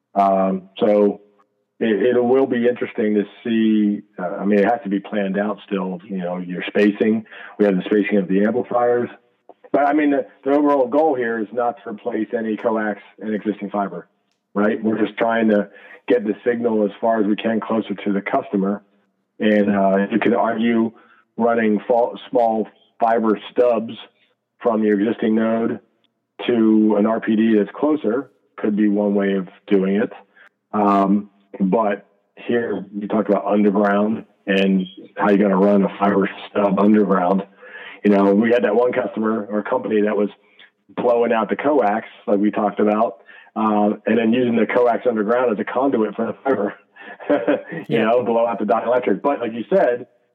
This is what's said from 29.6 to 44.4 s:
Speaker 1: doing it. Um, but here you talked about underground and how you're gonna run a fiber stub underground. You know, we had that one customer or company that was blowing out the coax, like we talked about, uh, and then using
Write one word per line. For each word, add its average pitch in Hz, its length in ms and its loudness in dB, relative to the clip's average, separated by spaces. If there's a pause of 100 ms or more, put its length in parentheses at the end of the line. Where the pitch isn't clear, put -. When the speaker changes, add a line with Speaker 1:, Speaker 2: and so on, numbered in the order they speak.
Speaker 1:
doing 98 280 2
it. 120 160 -2 (600)
Um, 101 580 2 (300)
but 101 480 0 (280)
here 113 560 -4
you 104 140 -8
talked 101 220 -2
about 98 180 0
underground 104 800 0 (200)
and 98 380 2 (320)
how - 120 0
you're 101 100 4
gonna 98 180 2
run 101 280 4
a - 140 -4
fiber 98 300 0 (220)
stub 101 280 0
underground. 95 680 2 (580)
You 104 60 4
know, 101 240 4
we 117 160 2
had 120 140 2
that 107 100 2
one 123 180 2
customer 110 540 -4
or 104 160 -4
company 110 400 -2
that 104 140 0
was 104 140 0 (600)
blowing 120 420 0
out 110 180 0
the 101 60 -4
coax, 113 500 0 (200)
like 104 120 2
we 104 120 0
talked 104 300 -2
about, 107 420 0 (340)
uh, 107 340 2 (160)
and 113 120 2
then 113 140 2
using 120 240 0